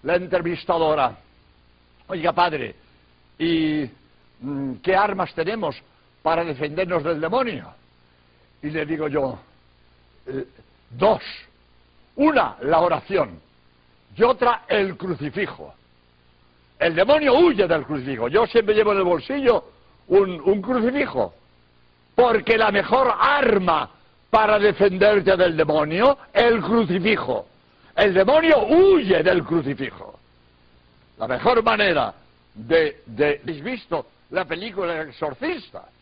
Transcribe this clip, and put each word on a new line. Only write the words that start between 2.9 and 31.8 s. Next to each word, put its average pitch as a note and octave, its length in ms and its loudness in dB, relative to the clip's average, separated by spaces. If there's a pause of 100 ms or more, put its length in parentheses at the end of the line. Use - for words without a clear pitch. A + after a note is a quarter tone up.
¿y, D#3 520 -2 (500)
mm, C#3 360 -8
qué F#3 200 0
armas G3 380 -2
tenemos E3+ 420 -6 (460)
para E3 220 0
defendernos D#3 600 -4
del D#3+ 160 -4
demonio?". G3+ 540 -4 (880)
Y D3+ 80 -8
le D#3 160 -6
digo D#3 220 -6
yo, C3+ 300 -4 (880)
"Eh, C3+ 200 -10 (440)
dos. F3 320 0 (920)
Una, B3+ 460 2
la D#3+ 180 2
oración. D#3 600 -2 (760)
Y G3+ 60 2
otra, A#3+ 460 0
el G3 280 -2
crucifijo. D#3+ 800 -8 (1040)
El E3 160 0
demonio C4+ 440 4
huye C4 300 4
del D#3 160 0
crucifijo". B2+ 440 -6
Yo G#3 180 2
siempre G#3+ 280 0
llevo G#3+ 180 2
en G3 60 0
el F#3+ 60 0
bolsillo A#3+ 600 0 (440)
un, F#3 320 2
un F#3+ 220 0
crucifijo. A#3 720 -2 (800)
Porque A3+ 440 2
la G#3+ 120 2
mejor A3+ 480 0
arma G3+ 680 0 (400)
para G#3+ 300 2
defenderte G3 800 2
del F3 200 2
demonio, D#3 640 0 (160)
el A#3 260 2
crucifijo. F#3 840 -2 (500)
El G3 160 4
demonio B3+ 540 4
huye D4 560 4
del F3 200 2
crucifijo. C#3 760 -6 (1000)
La A2 80 -6
mejor B2+ 360 2
manera G3 500 0 (420)